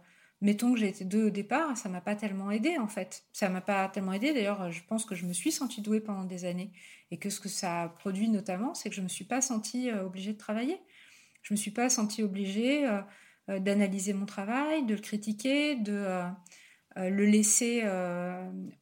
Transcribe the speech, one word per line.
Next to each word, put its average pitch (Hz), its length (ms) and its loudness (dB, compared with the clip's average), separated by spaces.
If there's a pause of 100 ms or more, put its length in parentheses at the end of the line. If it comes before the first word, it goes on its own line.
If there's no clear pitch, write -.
(420)
mettons 208 320 4
que 233 60 2
j'ai 214 100 2
été - 160 -6
douée 214 180 2
au 214 60 4
départ, 240 480 0
ça - 120 -8
m'a 180 120 -6
pas 208 140 -2
tellement 196 360 -4
aidée, 247 260 0
en 220 100 -2
fait. - 440 -8
Ça - 180 0
m'a 185 120 -2
pas 190 260 0
tellement 190 260 -4
aidée. 247 200 2
D'ailleurs, 202 380 0
je 165 120 -10
pense 220 220 -2
que 190 100 -6
je 175 100 -6
me 175 80 -2
suis 302 200 0
sentie 226 280 -4
douée 214 200 2
pendant 196 240 -6
des 180 200 -8
années 180 280 -4 (380)
et 170 60 -6
que 202 120 -6
ce 196 100 -4
que 196 100 -8
ça 170 340 -2
a 165 60 -4
produit 196 400 0
notamment, 202 440 0
c'est - 160 -8
que 208 60 -6
je 202 60 -6
me 185 60 -2
suis - 180 -8
pas 247 160 0
sentie, 247 480 -2
euh, 202 160 -2
obligée 190 280 -6
de 214 40 -6
travailler. 240 400 -2 (640)
Je - 100 -2
me 202 40 2
suis 208 140 -2
pas 240 180 2
sentie 220 320 2
obligée, 214 640 2
euh, 202 140 2 (480)
euh, 196 100 -2
d'analyser 196 540 2
mon 196 120 -2
travail, 262 600 0
de 214 100 2
le 208 60 -6
critiquer, 262 720 0
de, 208 180 -2
euh, 185 300 -2 (720)
euh, 185 120 0
le 202 160 4
laisser, 214 600 6
euh, 180 640 -2 (320)